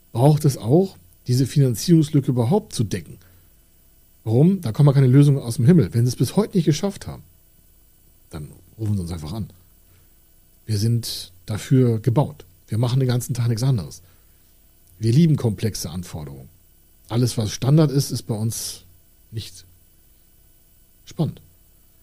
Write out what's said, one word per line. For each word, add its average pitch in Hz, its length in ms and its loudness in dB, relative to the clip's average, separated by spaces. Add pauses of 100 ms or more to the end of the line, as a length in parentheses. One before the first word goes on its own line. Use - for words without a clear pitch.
(120)
braucht 147 320 4
es 139 120 2
auch, 170 400 0 (300)
diese 127 200 2
Finanzierungslücke 147 840 2
überhaupt 127 440 0
zu 117 100 -2
decken. 95 340 -10 (1080)
Warum? 156 360 2
Da 117 120 -6
kommen 143 220 4
keine 139 120 4
Lösungen 139 340 6
aus 113 160 -8
dem 117 100 0
Himmel. 143 260 4
Wenn 117 120 0
Sie 127 60 0
es 117 60 -4
bis - 200 -2
heute 208 200 0
nicht 170 100 2
geschafft 196 400 -2
haben, - 160 -14 (1080)
dann 76 180 -14 (300)
rufen 107 160 -2
Sie 95 80 -4
uns 82 80 -8
einfach 78 220 -10
an. 107 160 -8 (1160)
Wir 107 140 -4
sind 117 540 -4 (140)
dafür 117 520 0
gebaut. 113 460 -2 (240)
Wir 104 100 -6
machen 123 220 0
den 131 80 0
ganzen 120 260 -2
Tag 117 140 -2
nichts 117 160 -2
anderes. 110 360 -4 (1000)
Wir 113 140 -2
lieben 156 240 4
komplexe 104 540 -4
Anforderungen. 73 580 -14 (600)
Alles, 120 280 -2
was 107 140 -4
Standard 147 400 2
ist, 135 220 -2
ist 120 100 -8
bei 117 120 -6
uns - 480 -8 (500)
nicht - 320 -14 (1400)
spannend. - 360 -6 (640)